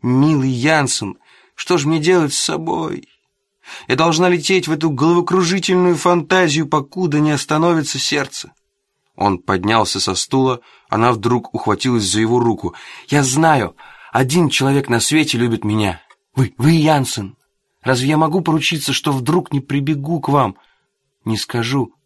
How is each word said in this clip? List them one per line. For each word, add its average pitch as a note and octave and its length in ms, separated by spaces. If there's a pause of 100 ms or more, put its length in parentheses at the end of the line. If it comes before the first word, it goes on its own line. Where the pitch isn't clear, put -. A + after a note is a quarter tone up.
милый C3+ 480
Янсен, B2+ 680 (360)
что - 240
ж C#3 60
мне D#3+ 160
делать D#3+ 340
с - 40
собой? D#3+ 720 (800)
Я C3 80
должна E3 320
лететь F3 400
в D3+ 40
эту D#3+ 180
головокружительную F3 1040
фантазию, E3+ 720
покуда D3+ 520
не D3+ 100
остановится D#3 680
сердце. - 540 (640)
Он G2 220
поднялся G2 600
со F#2+ 140
стула, C3 460 (280)
она A#2 240
вдруг A#2 420
ухватилась A2 500
за F#2+ 160
его A2+ 200
руку. A#2 340 (340)
«Я C#3+ 140
знаю, C3+ 540 (360)
один C3+ 360
человек C#3 400
на A#2 120
свете D3 380
любит A2+ 260
меня. G#2 380 (320)
Вы, - 240
вы, C#3+ 140
Янсен. C#3+ 640 (460)
Разве C3 260
я D3+ 80
могу D#3 240
поручиться, D#3+ 520
что D3 200
вдруг C3+ 400
не C#3 80
прибегу C#3+ 600
к - 80
вам? C3 280 (680)
Не A2 120
скажу. A#2+ 580 (120)